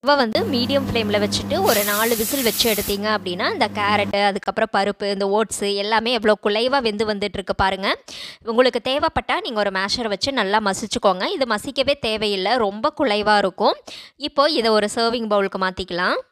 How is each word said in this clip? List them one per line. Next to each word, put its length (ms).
இவ 180
வந்து 180
மீடியம் 360
ஃப்ளேம்ல 340
வச்சுட்டு 320
ஒரு 200
நாலு 320
விசில் 260
வச்சு 240
எடுத்தீங்க 440
அப்படின்னா, 400
இந்த 120
கேரட்டு, 420
அதுக்கப்புறம் 480
பருப்பு, 380
இந்த 120
ஓட்ஸ் 260
எல்லாமே 360
எவ்வளோ 160
குலைவா 420
வெந்து 240
வந்துட்டு 280
இருக்கு 220
பாருங்க. 300
உங்களுக்கு 360
தேவைப்பட்டா 560
நீங்க 200
ஒரு 120
மேஷர் 380
வச்சு 260
நல்லா 280
மசிச்சுக்கோங்க. 580
இது 160
மசிக்கவே 420
தேவையில்லை, 480
ரொம்ப 340
குலைவா 440
இருக்கும். 340
இப்போ 160
இதை 200
ஒரு 180
சர்விங் 380
பவுலுக்கு 320
மாத்திக்கலாம். 520